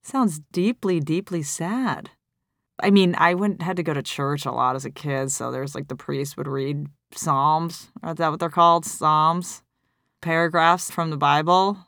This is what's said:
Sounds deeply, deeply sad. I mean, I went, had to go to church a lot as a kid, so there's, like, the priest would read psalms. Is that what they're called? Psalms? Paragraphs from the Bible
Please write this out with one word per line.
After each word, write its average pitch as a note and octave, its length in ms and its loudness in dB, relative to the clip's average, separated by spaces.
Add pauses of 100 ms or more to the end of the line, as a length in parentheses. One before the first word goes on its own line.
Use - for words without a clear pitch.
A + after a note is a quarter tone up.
Sounds G3+ 380 -2 (120)
deeply, F#3 480 0
deeply E3 420 -4
sad. F#3 680 -4 (720)
I G3+ 80 4
mean, F#3+ 280 6
I F3 160 4
went, F#3+ 280 -2
had F3 140 -4
to F3 60 -2
go D3+ 120 -2
to C#3 80 -2
church C#3 440 -4
a B2+ 60 -4
lot B2+ 240 0
as C#3 80 -8
a - 60 -8
kid, C3+ 420 -4
so B2 180 -4
there's, C#3 240 -6
like, C#3+ 140 -8
the C3+ 80 -8
priest C#3+ 400 -6
would - 120 -6
read C#3+ 380 -4 (260)
psalms. D#3+ 760 0 (160)
Is E3 100 -8
that E3 140 0
what D3+ 100 -6
they're E3+ 80 -2
called? E3+ 360 4
Psalms? D#3 800 0 (600)
Paragraphs E3+ 680 2
from E3 200 -4
the D3+ 60 -4
Bible E3+ 720 4